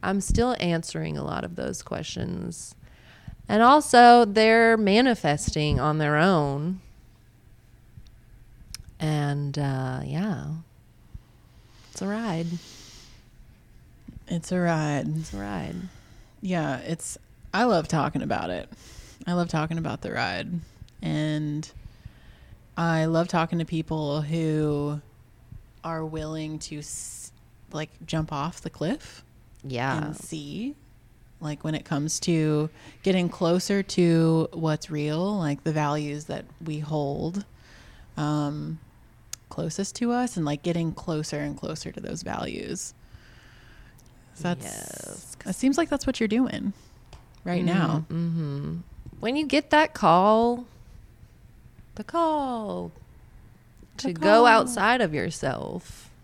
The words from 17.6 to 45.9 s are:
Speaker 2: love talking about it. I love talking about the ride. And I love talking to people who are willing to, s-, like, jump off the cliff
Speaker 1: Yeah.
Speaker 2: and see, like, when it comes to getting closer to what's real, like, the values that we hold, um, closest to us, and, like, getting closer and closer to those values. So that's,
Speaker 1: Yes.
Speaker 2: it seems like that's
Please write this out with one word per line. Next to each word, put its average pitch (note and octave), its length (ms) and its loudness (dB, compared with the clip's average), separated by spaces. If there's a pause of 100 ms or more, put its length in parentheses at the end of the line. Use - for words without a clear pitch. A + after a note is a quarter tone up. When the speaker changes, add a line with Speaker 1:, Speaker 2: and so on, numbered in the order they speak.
Speaker 2:
love F3+ 240 2
talking - 340 0
about - 280 -2
it. F2+ 200 -8 (580)
I F3 60 -2
love F3 160 0
talking D#3+ 280 -2
about D#3+ 240 -4
the - 100 -6
ride. A#2+ 360 -4 (540)
And D3+ 680 -2 (1080)
I E3 280 2
love E3 220 2
talking E3+ 320 0
to D#3+ 60 -2
people D#3 560 -2
who D3+ 800 0 (840)
are D#3+ 220 -6
willing D#3 540 -6
to, D3+ 200 -10
s-, - 520 -14 (400)
like, D#3 180 -8 (160)
jump D#3 280 -2
off D3 280 -6
the - 80 -8
cliff - 540 -6 (400)
Speaker 1:
Yeah. C3 420 -2
Speaker 2:
and D3+ 100 -8
see, D#3+ 600 -10 (640)
like, D3+ 240 -8
when D#3 120 -4
it - 100 -8
comes D3+ 360 -4
to D#3 480 2 (340)
getting F3+ 260 2
closer F#3 540 0
to E3 720 4
what's D#3 360 -2
real, D#3 480 -2
like, C#3+ 260 -2
the E3 100 -2
values D3+ 520 -2
that - 200 -8 (180)
we D#3 160 -6
hold, D3+ 680 -4 (720)
um, D3+ 600 -2 (720)
closest E3+ 480 -6
to A#3+ 140 0
us, B3 260 0
and, D#3+ 80 0
like, D3 180 -2
getting E3+ 280 0
closer D#3 480 -6
and D3 180 -6
closer - 340 -8
to - 80 -12
those - 240 -8
values. - 720 -8 (1400)
So - 100 -16 (120)
that's, C3 100 -12
Speaker 1:
Yes. G1+ 800 -14
Speaker 2:
it F#3+ 100 -4
seems C4+ 220 2
like E4+ 120 2
that's C#4+ 160 -2